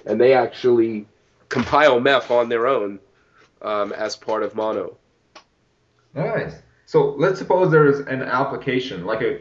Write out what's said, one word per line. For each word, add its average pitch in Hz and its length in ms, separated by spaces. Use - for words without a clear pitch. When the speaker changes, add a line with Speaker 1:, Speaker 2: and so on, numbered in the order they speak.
Speaker 1:
and 107 120
they 127 140
actually 117 760
compile 135 500
mef 131 300
on 120 180
their 117 180
own, 101 340
um, 104 320
as - 240
part 107 260
of 101 120
Mono. 107 420
Speaker 2:
Nice. 185 400
So 139 320
let's 185 200
suppose 180 320
there 151 160
is 139 140
an 131 220
application, 127 840
like 113 160
a 113 200